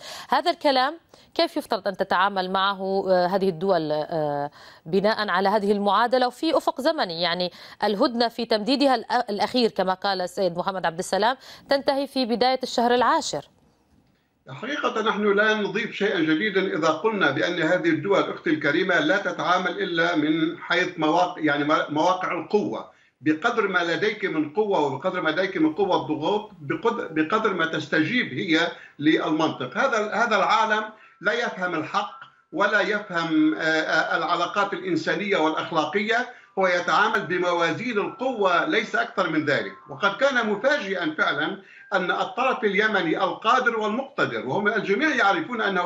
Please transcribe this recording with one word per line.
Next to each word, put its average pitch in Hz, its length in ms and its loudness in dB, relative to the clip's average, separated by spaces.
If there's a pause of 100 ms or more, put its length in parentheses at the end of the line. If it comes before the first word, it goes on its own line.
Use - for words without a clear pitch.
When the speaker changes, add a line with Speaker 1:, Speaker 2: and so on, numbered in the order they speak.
(280)
Speaker 1:
هذا 302 220 2
الكلام 285 480 2 (360)
كيف 330 220 0
يفترض 220 320 -4
أن 196 80 -4
تتعامل 190 540 0
معه، 190 600 0
آه، 180 160 4
هذه 190 220 0
الدول، 165 440 0
آه، 147 580 -2 (360)
بناءً 202 420 0
على 190 200 2
هذه 202 240 2
المعادلة 214 540 2
وفي 320 300 -2
أفق 320 240 0
زمني؟ 233 420 -2
يعني 175 300 -2 (320)
الهدنة 233 440 2
في 226 160 -6
تمديدها 240 520 2
الأ-، 233 340 -2
الأخير 208 400 0
كما 185 240 0
قال 190 260 -2
السيد 180 380 -2
محمد 185 280 -2
عبد 165 120 -2
السلام 202 380 0 (340)
تنتهي 277 360 0
في 262 200 -2
بداية 247 360 2
الشهر 240 320 2
العاشر. 247 540 0 (1000)
Speaker 2:
حقيقة 226 540 -4
نحن 208 340 2
لا 214 180 4
نضيف 208 380 -2
شيئاً 202 280 0
جديداً 185 580 0
إذا 156 100 2
قلنا 185 420 2
بأن 175 320 0
هذه 165 260 2
الدول 165 420 2
أختي - 200 -4
الكريمة 170 480 2
لا 156 180 2
تتعامل 185 640 -2
إلا 170 340 0
من 160 420 0
حيث 175 400 -2
مواقع، 170 440 2
يعني 147 220 2
ما-، 156 260 0
مواقع 175 420 0
القوة. 160 580 -4 (300)
بقدر 196 480 0
ما 185 100 0
لديك 170 460 -2
من 156 280 -2
قوة 202 280 0
وبقدر 151 400 -2
ما 160 100 0
لديك 185 260 -2
من 156 180 2
قوة 180 280 0
الضغوط 156 480 -2 (100)
بقد-، 160 540 -4
بقدر 196 400 0
ما 165 120 0
تستجيب 160 640 -2
هي 165 360 0 (300)
للمنطق. 160 800 0
هذا، 220 380 0
هذا 220 220 2
العالم 214 480 2 (360)
لا 190 120 0
يفهم 190 420 -4
الحق - 460 -4 (320)
ولا 208 280 2
يفهم، 165 760 0
آه، - 60 -4
آه، 160 560 0
العلاقات 196 560 -2
الإنسانية 180 640 -2
والأخلاقية، 165 920 0 (300)
هو 190 80 2
يتعامل 180 600 2
بموازين 175 720 0
القوة 190 640 0
ليس 208 300 0
أكثر 214 360 -2
من 151 140 0
ذلك. 113 280 0 (180)
وقد 196 260 -2
كان 254 300 2
مفاجئاً 196 720 0
فعلًا 175 440 -2 (300)
أن 185 180 0
الطرف 233 540 0
اليمني 196 600 2
القادر 233 560 2
والمقتدر، 175 640 -2
وهم 190 220 0
الجميع 226 460 2
يعرفون 202 460 0
أنه 190 260 0